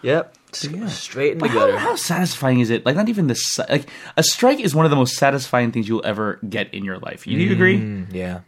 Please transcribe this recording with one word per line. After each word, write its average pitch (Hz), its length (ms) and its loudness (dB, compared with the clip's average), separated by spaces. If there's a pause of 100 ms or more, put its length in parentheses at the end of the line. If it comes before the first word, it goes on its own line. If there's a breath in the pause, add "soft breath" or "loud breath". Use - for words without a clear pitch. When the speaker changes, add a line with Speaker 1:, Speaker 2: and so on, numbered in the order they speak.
Speaker 1:
Yep. 143 320 0 (360)
Speaker 2:
Yeah. 196 180 -8
Speaker 1:
Straight 139 440 -2
in 165 60 -6
the 160 40 -4
Speaker 2:
But 147 80 0
how, 113 100 2
Speaker 1:
gutter. - 180 2
Speaker 2:
how 466 180 -2
satisfying 160 640 0
is 117 100 2
it? 117 160 0
Like, 139 100 2
not 214 120 0
even 202 200 0
the 117 80 2
si-, - 320 -4
like, - 200 0 (280 loud breath)
a 160 80 2
strike 262 360 2
is 185 140 0
one 156 120 6
of 151 40 6
the 147 60 4
most 127 200 2
satisfying 131 540 2
things 110 180 -2
you'll 113 180 0
ever 104 320 -2 (100)
get 95 260 -4
in 98 100 -8
your 95 140 -6
life. - 280 -12
You, 127 120 -2
do 175 60 2
you 202 80 2
agree? 180 260 6
Speaker 1:
Mm, 101 340 -6
yeah. 90 360 -6